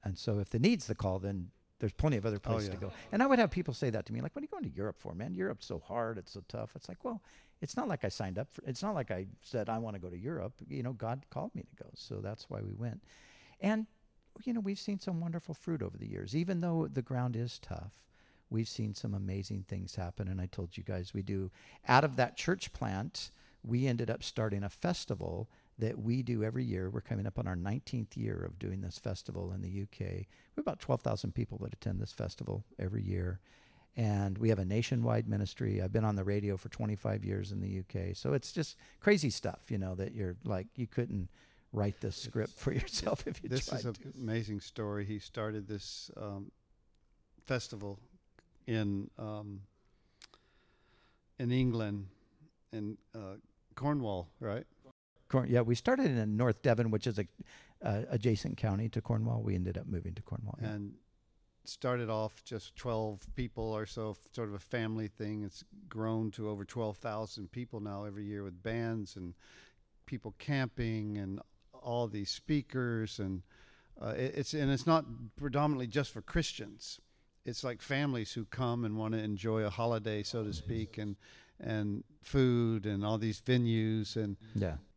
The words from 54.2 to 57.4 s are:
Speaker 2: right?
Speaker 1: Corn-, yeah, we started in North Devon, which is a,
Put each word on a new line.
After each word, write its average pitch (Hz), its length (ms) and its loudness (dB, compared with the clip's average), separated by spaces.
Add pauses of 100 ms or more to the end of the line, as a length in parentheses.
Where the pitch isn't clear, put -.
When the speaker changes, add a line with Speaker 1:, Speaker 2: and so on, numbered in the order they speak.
Speaker 2:
right? 113 260 -2 (600)
Speaker 1:
Corn-, 131 200 4
yeah, 120 140 8
we 117 120 4
started 247 360 4
in 107 260 4
North 117 260 6
Devon, 117 280 6
which 107 160 2
is 107 120 0
a, 98 80 0 (560)